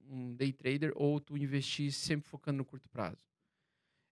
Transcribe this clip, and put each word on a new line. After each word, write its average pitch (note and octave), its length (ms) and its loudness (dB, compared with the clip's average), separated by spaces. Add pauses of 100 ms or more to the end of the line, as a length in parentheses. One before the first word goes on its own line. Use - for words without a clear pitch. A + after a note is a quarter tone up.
um B2+ 260 -6
day C3+ 160 2
trader C#3 440 0
ou D3 240 4
tu C#3+ 180 -6
investir C#3 540 0
sempre D3 380 0
focando C#3+ 280 -2
no C3+ 80 -2
curto - 240 -16
prazo. - 360 -6 (880)